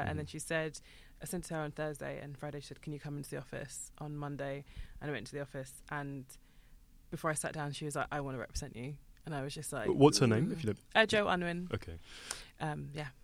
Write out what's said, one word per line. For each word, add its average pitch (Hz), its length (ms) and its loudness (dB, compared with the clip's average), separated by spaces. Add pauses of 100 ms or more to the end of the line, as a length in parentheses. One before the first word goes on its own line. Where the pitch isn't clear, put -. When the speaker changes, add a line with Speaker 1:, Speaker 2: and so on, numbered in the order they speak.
Speaker 1:
and 151 120 -2
then 147 80 -4
Speaker 2:
Mm-hmm. - 40 -12
Speaker 1:
she 160 80 -8
said, 160 400 -2 (400)
I - 60 -10
sent 175 200 -4
it - 20 -12
to 165 80 -4
her 156 60 0
on 147 100 -2
Thursday, 143 500 -4
and 143 160 -10
Friday 147 220 -6
she 139 80 -12
said, - 160 -14
"Can 156 100 -4
you 147 60 -6
come 147 180 -6
into 143 140 -8
the 143 60 -4
office - 600 -8
on 151 180 -8
Monday?" 139 500 -4 (360)
And 147 80 -4
I 147 40 -2
went 107 140 -4
to - 60 -12
the 143 80 -4
office, 135 320 -8 (160)
and 139 360 -6 (840)
before 160 220 -2
I - 20 0
sat - 200 -2
down, 147 180 -2
she 147 140 -6
was 147 100 -4
like, 143 160 2
"I 147 100 -2
wanna 135 160 -4
represent - 380 -6
you." 135 220 -6 (280)
And 165 80 -4
I 143 80 -2
was 139 140 -4
just - 180 -8
like, 120 160 2
Speaker 2:
What's 143 300 10
her 135 80 10
name, 117 220 6
Speaker 1:
"Ooh." - 40 0
Speaker 2:
if 160 100 -2
you 123 100 2
don't - 60 -4 (140)
Speaker 1:
Uh, 220 140 10
Jo 208 200 4
Unwin. 175 460 2
Speaker 2:
Okay. - 240 -4 (640)
Speaker 1:
Um, 151 340 -2
yeah. 151 140 -6 (160)